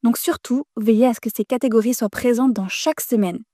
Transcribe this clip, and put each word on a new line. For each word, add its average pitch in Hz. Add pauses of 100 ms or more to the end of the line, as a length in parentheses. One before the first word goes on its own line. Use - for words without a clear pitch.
Donc 240
surtout, - (120)
veillez 220
à 247
ce -
que 233
ces 208
catégories 240
soient 214
présentes 247
dans 196
chaque -
semaine. 208 (100)